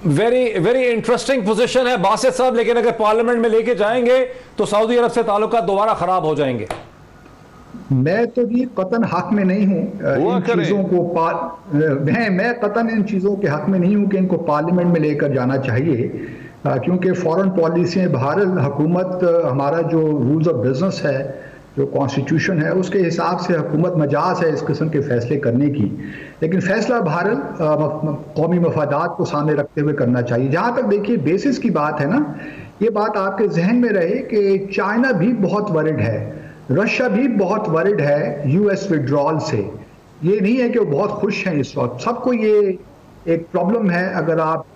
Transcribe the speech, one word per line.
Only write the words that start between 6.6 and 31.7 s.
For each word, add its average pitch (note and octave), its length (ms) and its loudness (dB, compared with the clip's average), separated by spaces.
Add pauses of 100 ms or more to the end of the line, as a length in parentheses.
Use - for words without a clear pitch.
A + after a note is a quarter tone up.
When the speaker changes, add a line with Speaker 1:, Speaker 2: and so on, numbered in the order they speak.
Speaker 2:
मैं E3 340 2
तो A#3+ 180 -2
जी A#3+ 200 -2
कतन A3+ 400 -2
हक E3+ 280 -4
में G#3 120 2
नहीं F#3+ 220 2
हूँ, F3+ 340 -2
अ, C#3 180 0
Speaker 3:
हुआ G#3 180 0
Speaker 2:
इन - 60 0
Speaker 3:
करें। F#3 220 0
Speaker 2:
चीज़ों F#3+ 200 0
को F3 180 0
पा-, - 560 -2 (140)
अ, D3 40 0
मैं, D#3 540 2
मैं A3+ 300 0
कतन G#3+ 320 0
इन G#3+ 100 0
चीज़ों G3 340 0
के G3 120 -2
हक D3+ 200 -2
में F#3+ 100 2
नहीं F#3 180 4
हूँ G3+ 120 2
कि F#3+ 80 0
इनको F3+ 200 2
पार्लियामेंट F3 560 2
में E3 80 2
लेकर D3 320 0
जाना C3 240 0
चाहिए, B2+ 720 -2 (380)
अ, C3+ 100 0
क्योंकि F3+ 360 0
foreign F3 380 0
policy F3 500 0
में F3 120 2
बहरहाल E3 460 0
हुकूमत, E3+ 680 0
अ, E3+ 240 2
हमारा C#3 340 0
जो D3+ 500 2
rules D#3+ 220 2
of A2+ 120 -2
business D3 340 0
है, C3+ 500 -4 (280)
जो C#3 80 0
constitution C#3 760 0
है, E3 100 -2
उसके F#3 260 0
हिसाब E3+ 400 0
से F3 180 0
हुकूमत D3+ 400 0
मजाज D#3 480 0
है D#3 100 2
इस C#3 80 -4
किस्म D#3 260 -2
के D3+ 120 0
फैसले B2 360 -2
करने C3 320 2
की। - 460 -4 (280)
लेकिन F3 180 0
फैसला A#3+ 400 0
बहरहाल, F3 260 -2
अ, E3+ 540 0
मफ-, D3+ 240 -2
मफ-, - 320 -6
कौमी E3 220 2
मफादात D3+ 580 0
को E3+ 80 -2
सामने D3+ 300 0
रखते C#3+ 260 -2
हुए D3+ 120 0
करना B2 300 0
चाहिए। A#2+ 260 0
जहाँ G#3 280 0
तक, C4+ 60 0
देखिए, G3+ 340 0
basis F#3+ 420 0
की A3+ 120 0